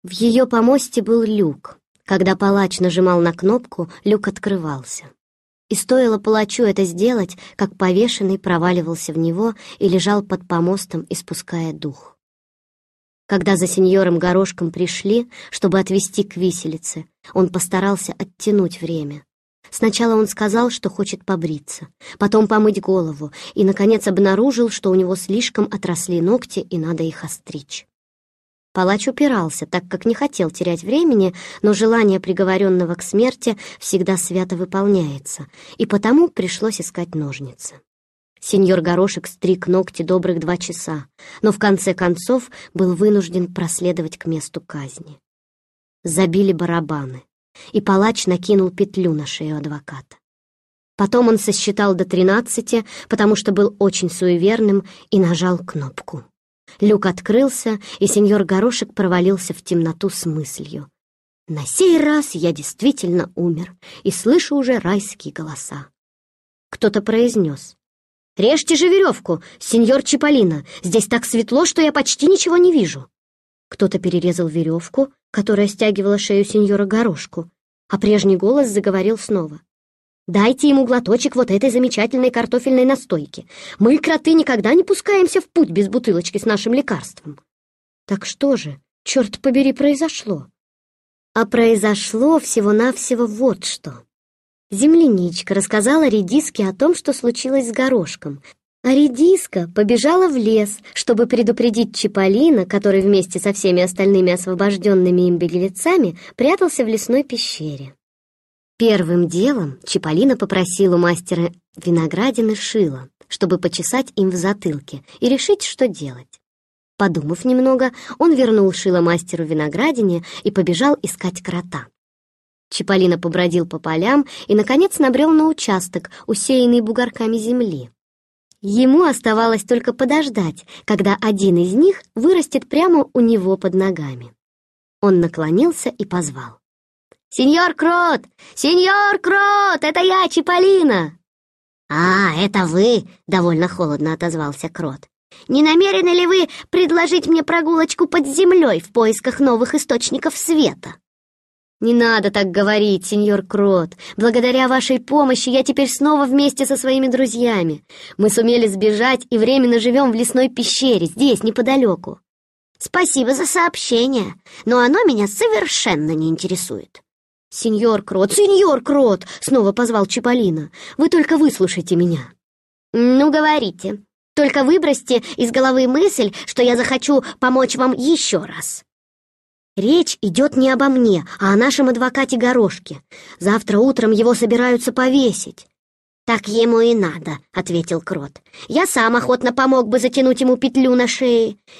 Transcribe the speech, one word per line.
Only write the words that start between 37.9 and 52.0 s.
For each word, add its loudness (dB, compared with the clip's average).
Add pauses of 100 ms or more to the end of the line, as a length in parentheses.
Сеньор 2
Горошек -2
стриг -2
ногти -2
добрых -2
два -4
часа, -10 (360)
но 4
в -6
конце 0
концов -2 (240)
был 0
вынужден 0
проследовать -6
к -12
месту -8
казни. -16 (840)
Забили 0
барабаны, -6 (480)
и 0
палач 0
накинул 0
петлю -2
на -6
шею -8
адвоката. -14 (800)
Потом 2
он 4
сосчитал -2
до -2